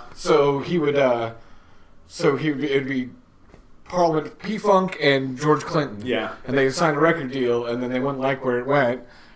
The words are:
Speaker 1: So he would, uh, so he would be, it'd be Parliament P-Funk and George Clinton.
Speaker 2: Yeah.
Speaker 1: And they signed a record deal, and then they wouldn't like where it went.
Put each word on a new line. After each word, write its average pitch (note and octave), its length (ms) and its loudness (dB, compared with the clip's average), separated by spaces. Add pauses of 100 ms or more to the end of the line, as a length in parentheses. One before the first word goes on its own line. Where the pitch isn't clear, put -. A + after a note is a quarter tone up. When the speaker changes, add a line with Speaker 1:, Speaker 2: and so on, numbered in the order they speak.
(160)
Speaker 1:
So C#3+ 440 2
he E3 200 -2
would, C#3+ 180 0
uh, A#2 380 2 (720)
so D3 280 0
he C#3 140 -2
would C3+ 120 -2
be, C#3+ 100 -2
it'd C3+ 160 0
be C3 240 -4 (720)
Parliament D#3+ 540 0
P-Funk G3 640 0
and C3+ 380 2
George D3 240 2
Clinton. B2+ 420 -4
Speaker 2:
Yeah. A2 300 -4 (100)
Speaker 1:
And B2+ 120 -2
they C3+ 120 4
signed D3 280 0
a - 20 0
record D#3 320 2
deal, A#2+ 340 0
and A#2+ 180 -4
then B2 80 -4
they B2+ 80 -2
wouldn't C3+ 220 -2
like C3+ 220 -2
where B2 160 0
it B2 60 -6
went. C3 380 2 (320)